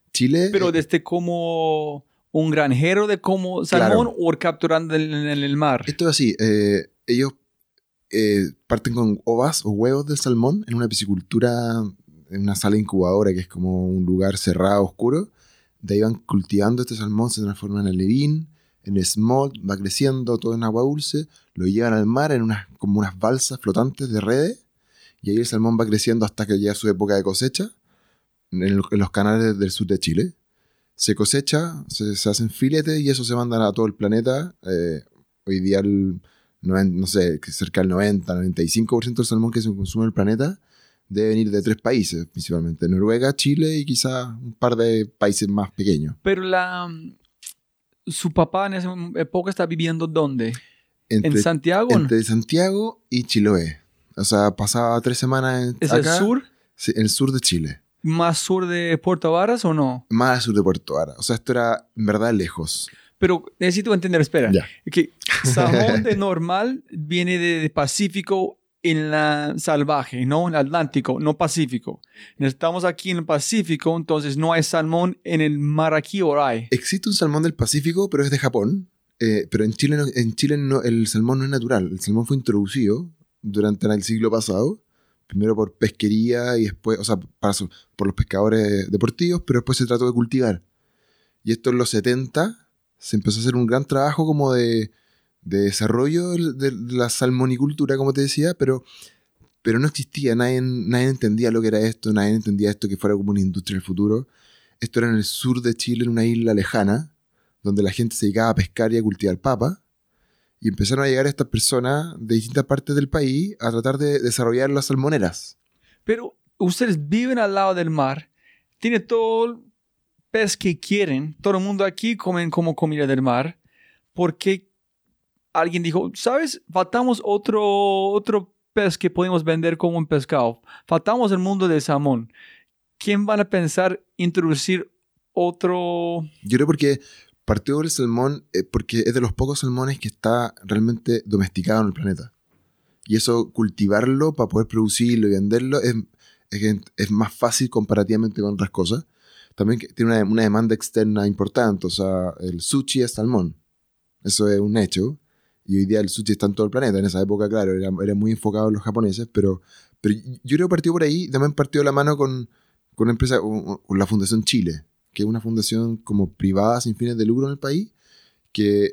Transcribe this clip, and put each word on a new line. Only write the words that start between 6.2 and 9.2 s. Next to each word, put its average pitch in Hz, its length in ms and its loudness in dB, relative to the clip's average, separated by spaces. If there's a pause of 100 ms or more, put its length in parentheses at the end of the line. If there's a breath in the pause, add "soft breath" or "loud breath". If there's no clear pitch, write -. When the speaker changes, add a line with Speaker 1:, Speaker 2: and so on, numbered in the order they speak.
Speaker 1:
eh, 104 520 2 (160)
ellos, 131 260 2 (760)
eh, 101 420 2 (160)
parten 117 260 -2
con 113 320 0